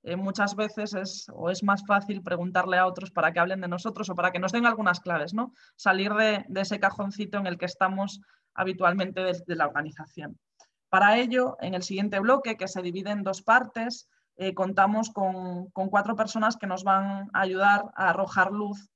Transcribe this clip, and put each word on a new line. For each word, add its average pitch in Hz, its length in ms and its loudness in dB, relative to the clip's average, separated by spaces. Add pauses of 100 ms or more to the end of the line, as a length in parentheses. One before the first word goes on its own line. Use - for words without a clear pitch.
eh, 170 120 -6
muchas 196 400 -2
veces 214 380 -4
es, 190 400 -8
o 165 160 -4
es 185 140 -4
más 202 220 2
fácil 202 380 0
preguntarle 180 540 0
a 185 100 6
otros 180 240 -4
para 170 220 2
que 175 60 0
hablen 185 200 2
de 180 80 -6
nosotros 196 420 -4
o 180 60 -4
para 180 160 2
que 180 80 -4
nos 185 140 -2
den 233 120 2
algunas 214 360 2
claves, 165 320 -2
¿no? 247 200 -4 (220)
Salir 196 380 2
de, 214 340 2
de 190 140 -4
ese 202 180 -4
cajoncito 202 580 -2
en 196 80 -2
el 175 120 -4
que 180 80 -4
estamos 190 560 -2 (320)
habitualmente 185 680 0
desde 175 340 -2
la 156 120 0
organización. 151 720 -8 (500)
Para 202 280 6
ello, 254 420 0
en 185 140 -4
el 180 100 -4
siguiente 196 360 -2
bloque, 240 360 2
que 190 140 -6
se 190 120 -8
divide 185 300 -4
en 202 120 -4
dos 190 180 -4
partes, 233 680 0 (300)
eh, 190 160 -2
contamos 196 560 2
con, 185 640 -4
con 190 180 -4
cuatro 202 260 2
personas 214 400 0
que 202 120 -8
nos 185 180 -6
van 196 480 0
a 190 80 2
ayudar 196 540 4
a 180 160 2
arrojar 190 400 2
luz 202 440 -6